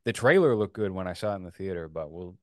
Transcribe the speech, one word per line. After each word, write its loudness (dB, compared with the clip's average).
The -2
trailer 6
looked 0
good -4
when -6
I -6
saw -4
it -4
in -12
the -14
theater, -8
but -10
we'll, -14